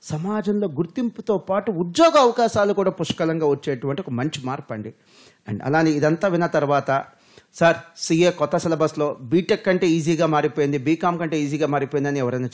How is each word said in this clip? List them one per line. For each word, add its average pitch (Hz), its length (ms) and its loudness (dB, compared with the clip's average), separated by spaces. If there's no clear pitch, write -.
సమాజంలో 202 680 -4
గుర్తింపుతో 190 680 -4
పాటు 190 320 -4
ఉద్యోగ 196 480 4
అవకాశాలు 226 540 2
కూడా 190 180 0
పుష్కలంగా 160 560 -2
వచ్చేటువంటి 139 560 -2
ఒక 151 80 -8
మంచి 127 360 -6
మార్పు 135 260 -8
అండి. 110 220 -10
And 104 120 -6
అలానే 160 280 2
ఇదంతా 156 380 2
విన్న 175 180 0
తర్వాత, 139 580 0
"సార్, 170 220 4
సీఏ 170 340 2
కొత్త 151 260 0
సిలబస్లో 156 640 0
బీటెక్ 165 460 0
కంటే 185 220 2
ఈజీగా 165 380 2
మారిపోయింది, 147 520 2
బీకామ్ 165 400 0
కంటే 160 220 -2
ఈజీగా 147 260 -2
మారిపోయిందని" 143 520 0
ఎవరైనా 123 360 -2